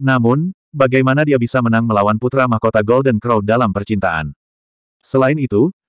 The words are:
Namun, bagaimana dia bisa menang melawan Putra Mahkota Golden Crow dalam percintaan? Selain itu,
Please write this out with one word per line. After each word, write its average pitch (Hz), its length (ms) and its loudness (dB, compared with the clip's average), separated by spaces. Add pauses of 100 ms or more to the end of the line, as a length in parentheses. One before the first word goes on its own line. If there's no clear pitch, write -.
Namun, 135 560 0 (160)
bagaimana 131 480 2
dia 147 160 2
bisa 120 240 -2
menang 113 240 0
melawan 107 320 0
Putra 123 320 -2
Mahkota 110 320 0
Golden 120 400 2
Crow 113 240 0
dalam 113 240 0
percintaan? 92 640 -4 (720)
Selain 135 320 0
itu, 131 320 0 (200)